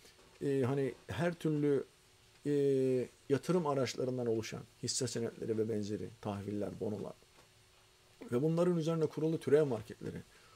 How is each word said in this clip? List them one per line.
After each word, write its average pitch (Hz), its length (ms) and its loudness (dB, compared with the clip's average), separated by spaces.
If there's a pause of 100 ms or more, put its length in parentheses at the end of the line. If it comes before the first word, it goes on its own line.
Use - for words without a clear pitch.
(440)
e, 139 180 2
hani 135 320 0 (120)
her 170 280 -2
türlü, 147 500 0 (600)
e, 147 60 0 (760)
yatırım 160 380 2
araçlarından 127 600 0
oluşan 113 360 -2 (200)
hisse 123 240 -2
senetleri 113 520 -4
ve 110 100 2
benzeri, 104 400 -2 (120)
tahviller, 101 600 -4
bonolar 104 320 -4 (1200)
ve 123 100 2
bunların 170 340 4
üzerine 160 300 0
kurulu 156 340 0
türev 147 240 6
marketleri, - 580 -6 (320)